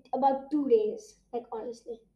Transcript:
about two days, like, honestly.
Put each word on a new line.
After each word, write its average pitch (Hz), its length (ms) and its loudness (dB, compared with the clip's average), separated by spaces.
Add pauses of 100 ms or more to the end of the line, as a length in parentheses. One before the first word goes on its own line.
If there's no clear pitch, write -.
(140)
about 269 360 0
two 294 180 0
days, 214 480 2 (160)
like, 240 200 -6
honestly. 233 480 -10 (160)